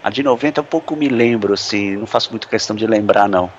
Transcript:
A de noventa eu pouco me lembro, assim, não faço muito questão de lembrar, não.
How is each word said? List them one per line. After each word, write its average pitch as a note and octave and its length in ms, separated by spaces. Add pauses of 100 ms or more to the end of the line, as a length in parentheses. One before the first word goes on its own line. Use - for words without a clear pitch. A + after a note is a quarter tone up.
A G2+ 60
de A2 120
noventa C#3+ 380
eu D3+ 60
pouco D#3+ 320
me D3 100
lembro, A#2 460
assim, G2+ 420
não G#2+ 100
faço - 260
muito - 180
questão A2 260
de G#2+ 100
lembrar, G#2 440
não. F2+ 300